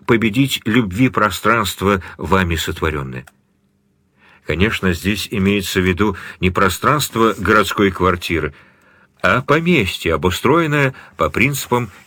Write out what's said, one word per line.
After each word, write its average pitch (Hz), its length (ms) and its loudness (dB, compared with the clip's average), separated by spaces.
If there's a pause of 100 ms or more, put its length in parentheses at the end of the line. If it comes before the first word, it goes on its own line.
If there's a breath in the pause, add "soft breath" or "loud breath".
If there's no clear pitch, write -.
победить 117 560 2
любви 113 460 2
пространство, 101 920 0 (160 loud breath)
вами 90 380 0
сотворенное. 73 680 -4 (1200 soft breath)
Конечно, 95 440 0
здесь 98 380 -4
имеется 98 500 0
в 90 80 2
виду 98 300 0 (220 loud breath)
не 92 100 0
пространство 110 880 0
городской 101 540 2
квартиры, 87 640 -2 (680 soft breath)
а 104 200 2
поместье, 143 760 0
обустроенное 139 800 0 (200 loud breath)
по 78 140 0
принципам, 123 640 -2 (160 loud breath)